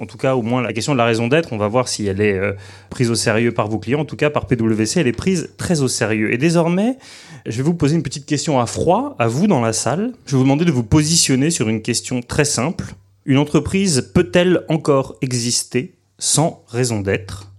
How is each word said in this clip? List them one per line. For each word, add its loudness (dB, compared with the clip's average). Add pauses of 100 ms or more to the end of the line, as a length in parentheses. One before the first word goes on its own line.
en -10
tout -18
cas, 0
au 0
moins 0
la -4
question -2
de 2
la 4
raison 2
d'être, 0
on -6
va 0
voir 0
si -6
elle -2
est, 2
euh, -2 (380)
prise -2
au 0
sérieux 2
par -2
vos -4
clients. -2
En -2
tout -12
cas, 2
par -4
P 2
W 2
C, 0
elle 2
est 0
prise -2
très -2
au 0
sérieux. 0
Et -2
désormais, 2 (500)
je -6
vais -4
vous 2
poser 2
une 0
petite -8
question 0
à 2
froid, 0
à 2
vous 2
dans 4
la 2
salle. -2 (140)
Je -6
vais 2
vous 4
demander 4
de 4
vous 0
positionner 2
sur -2
une -2
question -4
très -2
simple. -4 (420)
Une 4
entreprise 0
peut-elle 2
encore 0
exister -2 (240)
sans 0
raison -2
d'être ? -4